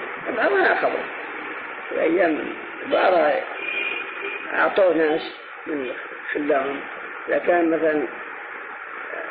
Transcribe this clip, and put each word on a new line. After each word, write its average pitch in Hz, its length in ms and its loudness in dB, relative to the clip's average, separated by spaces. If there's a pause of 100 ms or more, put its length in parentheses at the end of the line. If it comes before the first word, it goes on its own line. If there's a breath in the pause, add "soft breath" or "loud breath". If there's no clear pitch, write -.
(500)
ما 370 240 6
أخذوا. - 300 2 (840)
في - 120 -2
أيام 165 520 4 (320)
البارة 165 480 4 (1200)
أعطوه 165 440 4
ناس 160 420 2 (280)
من 139 240 -4 (420)
خدامهم، 143 480 0 (460)
إذا 143 100 2
كان 170 320 4
مثلا 156 380 2 (1200)